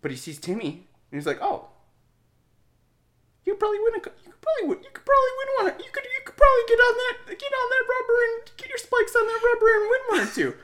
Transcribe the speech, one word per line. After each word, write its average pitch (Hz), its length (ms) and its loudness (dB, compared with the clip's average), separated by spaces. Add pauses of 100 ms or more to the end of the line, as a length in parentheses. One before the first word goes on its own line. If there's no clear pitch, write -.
But 151 100 -6
he 131 60 -10
sees 147 220 -14
Timmy, 185 480 -8 (240)
and - 80 -10
he's 147 80 -6
like, 151 140 -2
Oh, - 280 -4 (1800)
you 381 80 -2
could 415 60 -6
probably 427 200 -2
win 453 160 0
a 440 40 -6
co-, - 240 -14
you - 80 -20
could - 100 -20
probably 605 280 -4
win, - 140 -4
you 539 100 -20
could - 120 -20
probably 523 340 2
win 539 100 -6 (160)
one. - 160 -4
You - 100 -18
could, 539 140 -10
you 508 180 -8
could - 140 -20
probably 523 300 8
get 466 120 4
on 480 220 6
that, 494 140 -4 (240)
get 554 120 -8
on 523 220 -2
that 523 160 0
rubber 494 280 0 (120)
and 466 280 -8
get 605 120 -16
your 554 80 -10
spikes 466 380 0
on 453 100 4
that 453 160 -4
rubber 466 320 4
and 427 160 4
win 508 200 2
one 392 180 2
or - 40 -10
two. 139 220 -2 (100)